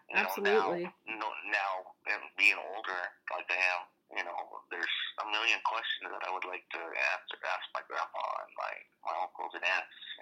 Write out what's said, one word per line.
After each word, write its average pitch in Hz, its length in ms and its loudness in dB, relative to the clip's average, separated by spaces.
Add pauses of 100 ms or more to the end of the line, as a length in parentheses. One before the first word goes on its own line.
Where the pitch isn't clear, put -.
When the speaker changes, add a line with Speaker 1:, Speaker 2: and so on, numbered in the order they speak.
(120)
Speaker 1:
You - 80 2
know, - 80 4
Speaker 2:
absolutely. 95 560 4
Speaker 1:
now, 107 400 -6
no, 110 60 -2 (180)
now, 98 260 2 (380)
and 104 80 2 (160)
being 98 240 6
older, 92 420 -2 (300)
like 87 160 -4
I 87 80 2
am, 90 260 4 (380)
you 92 80 0
know, 85 400 -6
there's 87 240 -2 (320)
a - 80 -6
million 107 320 4
questions 110 480 0
that 95 160 -4
I 92 80 -2
would 90 80 -2
like 90 320 -6
to 80 80 -4
ask, 82 400 0 (240)
ask 92 240 0
my - 160 -4
grandpa - 400 -4 (160)
and 50 160 -18
my, 50 140 -2 (340)
my 80 160 -2
uncles 85 320 -6
and 82 80 -8
aunts. 87 320 2 (260)